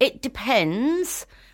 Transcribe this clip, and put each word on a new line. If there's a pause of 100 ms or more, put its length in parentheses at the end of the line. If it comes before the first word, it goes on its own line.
it
depends (300)